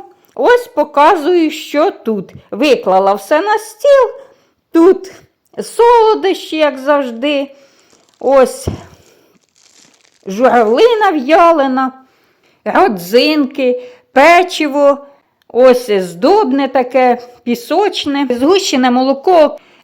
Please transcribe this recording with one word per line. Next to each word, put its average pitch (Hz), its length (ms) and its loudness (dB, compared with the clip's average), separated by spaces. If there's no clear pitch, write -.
Ось 480 320 0
показую, 302 840 0
що 311 400 -4
тут. 214 420 -8
Виклала 196 640 0
все 302 280 -2
на 415 160 -2
стіл. 508 540 0
Тут 359 400 2
солодощі, 427 960 0
як 285 200 -2
завжди. 269 720 -4
Ось - 480 0
журавлина 247 840 2
в'ялена, 277 800 0
родзинки, 254 1160 0
печиво, 294 920 2
ось 247 440 2
здобне 254 760 -2
таке, 254 500 0
пісочне, 285 840 -4
згущене 262 600 0
молоко, 277 680 0